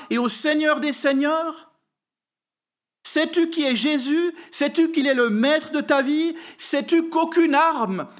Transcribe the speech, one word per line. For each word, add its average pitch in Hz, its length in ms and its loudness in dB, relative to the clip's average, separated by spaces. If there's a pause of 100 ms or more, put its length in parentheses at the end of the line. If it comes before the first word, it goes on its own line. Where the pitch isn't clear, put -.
(100)
et 226 80 0
au 240 100 0
seigneur 302 520 0
des 294 120 -2
seigneurs ? 302 760 -2 (1400)
Sais-tu 330 460 0
qui 330 140 -2
est 262 100 0
Jésus ? 294 580 0 (200)
Sais-tu 320 400 0
qu'il 285 160 0
est 269 60 4
le 247 140 2
maître 277 440 0
de 294 80 -2
ta 277 220 2
vie ? 311 340 -2 (200)
Sais-tu 330 520 0
qu'aucune 330 480 2
arme 240 500 0 (140)